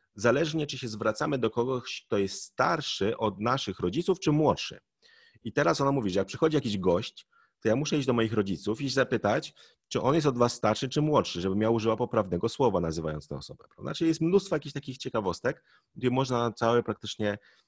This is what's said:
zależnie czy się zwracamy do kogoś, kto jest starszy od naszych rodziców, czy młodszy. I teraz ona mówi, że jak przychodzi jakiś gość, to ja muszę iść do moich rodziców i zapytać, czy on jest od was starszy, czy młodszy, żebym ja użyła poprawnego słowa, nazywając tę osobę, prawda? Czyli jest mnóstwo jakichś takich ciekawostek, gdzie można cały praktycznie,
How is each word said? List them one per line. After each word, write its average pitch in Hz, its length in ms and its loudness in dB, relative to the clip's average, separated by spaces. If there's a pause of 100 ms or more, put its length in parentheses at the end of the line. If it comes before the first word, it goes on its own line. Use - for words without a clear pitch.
(140)
zależnie 143 520 2
czy 131 120 -10
się 123 100 -8
zwracamy 110 500 -2
do 113 120 0
kogoś, 123 560 -4
kto 107 120 0
jest 98 240 -2
starszy 139 720 -2
od 101 240 -2
naszych 117 400 -2
rodziców, 143 400 0
czy 156 120 2
młodszy. 147 460 0 (640)
I 107 80 -8
teraz 151 280 2
ona 139 120 2
mówi, 120 180 0
że 92 100 2
jak 98 60 0
przychodzi 160 280 0
jakiś 120 240 0
gość, 90 480 0 (340)
to - 80 0
ja 110 80 4
muszę 151 220 -2
iść 131 80 -2
do 127 60 2
moich 113 200 2
rodziców 104 480 -2
i 139 80 -4
zapytać, 123 680 0 (340)
czy - 120 -2
on 131 140 2
jest 156 120 2
od 127 120 2
was 120 140 4
starszy, 107 360 0
czy 147 120 -2
młodszy, 147 400 2
żebym 95 200 0
ja 110 100 2
użyła 110 260 2
poprawnego 107 520 0
słowa, 110 320 2
nazywając 80 480 -4
tę 71 80 -8
osobę, - 280 -16 (100)
prawda? - 200 -10
Czyli 165 140 0
jest 160 120 0
mnóstwo 180 360 2
jakichś 143 160 -8
takich 131 260 -10
ciekawostek, 107 640 -2 (320)
gdzie 123 140 0
można 123 420 0
cały 117 300 4
praktycznie, 107 560 -4 (300)